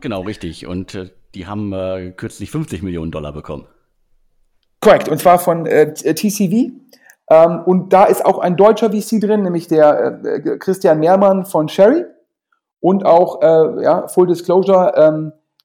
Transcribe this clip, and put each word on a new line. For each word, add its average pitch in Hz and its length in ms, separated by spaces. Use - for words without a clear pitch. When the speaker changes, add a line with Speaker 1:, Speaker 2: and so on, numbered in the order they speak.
Speaker 1:
Genau, 101 220
richtig. 90 440
Und, 90 280
äh, 92 160
die 92 120
haben, 101 260
äh, 92 400
kürzlich - 380
fünfzig 131 320
Millionen 85 280
Dollar 76 220
bekommen. 73 340
Speaker 2:
Korrekt, 180 280
und 151 100
zwar 180 200
von, 165 280
äh, 151 280
T-, 156 200
T 214 160
C 196 180
V. - 840
Ähm, 165 300
und 185 280
da 190 120
ist - 200
auch - 140
ein 175 180
deutscher 214 360
V 208 80
C 220 180
drin, 208 240
nämlich 175 240
der, 151 580
äh, - 340
Christian 185 420
Mehrmann 190 440
von 156 240
Sherry 254 360
und 190 260
auch, 170 340
äh, 160 420
ja, 160 260
Full 180 180
Disclosure, 180 680
ähm, 156 360